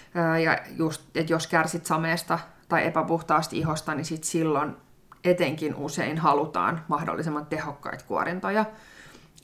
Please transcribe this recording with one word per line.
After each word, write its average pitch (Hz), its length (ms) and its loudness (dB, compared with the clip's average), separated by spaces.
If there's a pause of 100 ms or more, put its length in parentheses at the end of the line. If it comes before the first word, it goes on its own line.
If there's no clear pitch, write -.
(160)
Ää, 165 240 2
ja 160 180 4 (200)
just, 156 240 -2 (160)
et 160 120 0
jos 160 180 0
kärsit 165 380 0
sameesta 165 540 0 (300)
tai 165 180 4
epäpuhtaasta 160 680 2
ihosta, 156 400 -2
niin 165 100 -4
sit 160 180 -6
silloin 151 520 0 (480)
etenkin 160 520 2
usein 139 420 -2
halutaan 156 720 2
mahdollisimman 151 580 -2
tehokkaita 151 600 -8
kuorintoja. 190 580 0 (800)